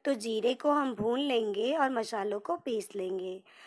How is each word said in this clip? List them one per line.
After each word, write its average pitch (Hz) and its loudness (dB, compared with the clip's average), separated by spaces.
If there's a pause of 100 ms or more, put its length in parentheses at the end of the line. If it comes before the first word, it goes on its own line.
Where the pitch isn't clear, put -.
तो 277 2
जीरे 220 2
को 294 2
हम 277 2
भून 233 0
लेंगे 226 2
और 285 4
मसालों 208 -2
को 339 -2
पीस 226 -4
लेंगे। 185 -4 (260)